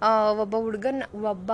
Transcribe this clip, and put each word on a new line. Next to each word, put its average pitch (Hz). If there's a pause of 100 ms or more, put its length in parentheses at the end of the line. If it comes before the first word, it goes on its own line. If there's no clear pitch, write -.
ಆ, 214
ಒಬ್ಬ 214
ಹುಡ್ಗನ್, 226
ಒಬ್ಬ 208